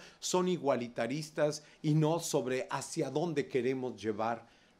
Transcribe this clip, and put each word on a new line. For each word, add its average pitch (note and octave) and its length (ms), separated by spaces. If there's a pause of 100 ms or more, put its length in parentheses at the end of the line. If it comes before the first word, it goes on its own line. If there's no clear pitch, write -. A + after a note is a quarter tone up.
(200)
son F3+ 300
igualitaristas C#3 1120 (180)
y D#3 140
no D#3 240
sobre B2+ 500
hacia C3+ 400
dónde D3 380
queremos B2+ 520
llevar A2 460 (340)